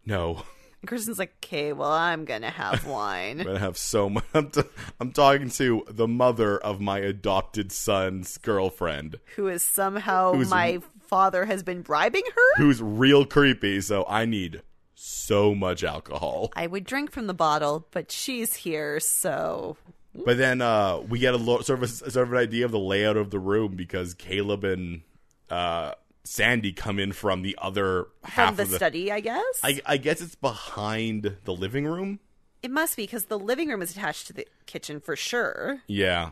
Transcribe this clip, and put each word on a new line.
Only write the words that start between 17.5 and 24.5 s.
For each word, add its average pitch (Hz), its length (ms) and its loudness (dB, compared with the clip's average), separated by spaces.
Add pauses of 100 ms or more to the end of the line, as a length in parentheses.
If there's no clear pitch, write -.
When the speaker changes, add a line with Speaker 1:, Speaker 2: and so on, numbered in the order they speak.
Speaker 2:
but 165 200 -8
she's 240 440 -4
here, 151 460 -4
so. - 760 -2 (480)
Speaker 1:
But 123 140 4
then, 127 240 2
uh, 104 380 4
we 117 180 -4
get 127 160 4
a - 20 2
lo-, 117 240 2
sort 127 200 0
of - 20 0
a, 120 60 -2
sort 123 380 -2
of 120 60 -4
an 123 60 2
idea 117 260 2
of 120 60 0
the 110 80 0
layout 101 400 2
of 101 120 -2
the 101 80 -4
room 101 380 0
because 90 380 -6
Caleb 98 500 -4